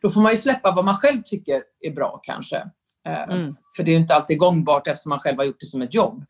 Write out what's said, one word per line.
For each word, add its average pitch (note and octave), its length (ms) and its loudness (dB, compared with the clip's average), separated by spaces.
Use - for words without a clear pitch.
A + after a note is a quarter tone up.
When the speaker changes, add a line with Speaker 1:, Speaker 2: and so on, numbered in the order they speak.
Speaker 1:
då G3+ 80 2
får G3+ 100 2
man A3 120 6
ju A3 60 2
släppa B3+ 340 0
vad F3+ 120 0
man G3+ 120 2
själv C4+ 260 2
tycker C#3 400 -4
är D#3+ 100 -8
bra C#3+ 320 -6
kanske. - 340 -10
Eh, D#3 160 -6
Speaker 2:
Mm. F3 300 -4
Speaker 1:
för F3 60 -4
det E3 80 0
är - 20 4
ju E3 80 4
inte D#3+ 140 2
alltid D3+ 240 0
gångbart D#3+ 500 2
eftersom D3+ 220 -6
man C#3+ 100 -4
själv C3+ 160 -2
har C#3 80 0
gjort C3+ 160 -4
det - 60 -16
som C3 160 -8
ett B2+ 120 -6
jobb. F#3 360 -2